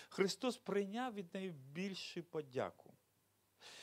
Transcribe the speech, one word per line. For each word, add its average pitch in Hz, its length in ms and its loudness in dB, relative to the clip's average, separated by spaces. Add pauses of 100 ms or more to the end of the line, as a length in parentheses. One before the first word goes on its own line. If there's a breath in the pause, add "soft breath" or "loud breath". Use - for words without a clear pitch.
Христос - 480 4
прийняв 202 560 0
від 202 200 -6
неї 190 160 -2
більшу 170 720 -4
подяку. 131 720 -2 (880 loud breath)